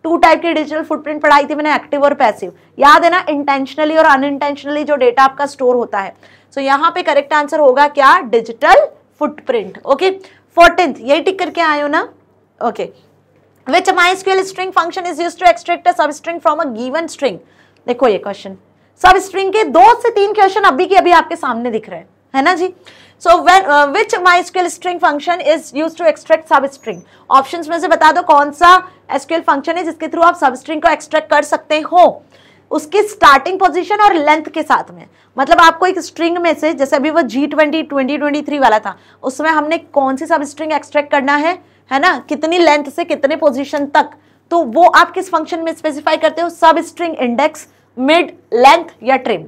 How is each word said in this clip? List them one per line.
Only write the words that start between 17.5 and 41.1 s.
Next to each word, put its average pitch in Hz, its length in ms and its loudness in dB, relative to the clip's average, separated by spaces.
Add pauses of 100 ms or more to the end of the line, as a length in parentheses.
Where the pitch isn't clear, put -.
देखो 247 220 0
ये 196 100 2
क्वेश्चन, 196 380 -12 (460)
सबस्ट्रिंग 381 500 2
के 440 140 0
दो 320 180 4 (160)
से 480 100 0
तीन 403 220 0
क्वेश्चन 392 320 2
अभी 359 220 2
के 381 100 2
अभी 349 160 4
आपके 320 240 2
सामने 247 340 -6
दिख 220 200 -8
रहे 170 80 -14
हैं, 180 100 -20 (260)
है 262 80 0
ना 349 120 2
जी? 359 180 -4 (500)
So, 349 180 4
when, 359 280 4
uh, 294 260 4
which 415 220 -2
M 359 120 0
I 349 120 4
S 359 100 -10
Q 370 140 -2
L 349 60 -4
string 349 300 -8
function 311 540 -2
is - 220 -8
used 320 240 -6
to 330 100 2
extract 320 420 -2
substring? 269 460 -4 (320)
ऑप्शंस 294 380 0
में 339 120 -4
से 349 80 -4
बता 320 240 4
दो 349 120 0
कौन 294 280 2
सा 349 240 4 (360)
एसक्यूएल 330 300 -4
फंक्शन 302 340 -2
है 359 80 -6
जिसके 320 240 -8
through 330 180 2
आप 339 100 2
सबस्ट्रिंग 302 460 -4
को 339 60 2
एक्सट्रैक्ट 311 420 -4
कर 294 140 2
सकते 311 380 -4
हो, 330 400 2 (480)
उसकी 381 320 -2
स्टार्टिंग 285 560 2
पोजीशन 359 440 -2
और 403 120 4
लेंथ 302 300 0
के - 180 -8
साथ 220 280 -2
में। 175 160 -20 (300)
मतलब 320 240 4
आपको 330 260 4
एक 370 120 -2
स्ट्रिंग 339 400 -4
में 339 160 0
से, 311 200 -2
जैसे 277 220 -2
अभी 285 140 -2
वो 320 120 0
जी 262 240 -4
ट्वेंटी, 302 360 0
ट्वेंटी 277 360 -4
ट्वेंटी 294 240 -2
थ्री 294 160 -6
वाला 220 200 2
था, 202 180 -8 (260)
उसमें 294 280 -4
हमने 311 280 -2
कौन 269 380 -2
सी 302 100 -8
सबस्ट्रिंग 285 460 -4
एक्सट्रैक्ट 294 380 -4